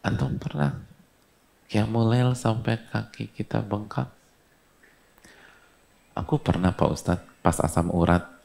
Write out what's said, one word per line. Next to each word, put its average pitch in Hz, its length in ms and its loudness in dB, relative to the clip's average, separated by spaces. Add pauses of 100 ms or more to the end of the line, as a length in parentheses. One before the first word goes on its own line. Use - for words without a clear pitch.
Antum 69 320 0
pernah - 480 -2 (880)
qiyamul 113 400 2
lail 123 240 4
sampai 113 400 0 (160)
kaki 110 400 -6
kita - 320 -4
bengkak? 107 480 -6 (2000)
Aku - 240 -2
pernah, 87 320 0
Pak 73 160 2
Ustadz, - 380 -2 (120)
pas 85 220 2
asam 85 320 0
urat. 87 320 4 (180)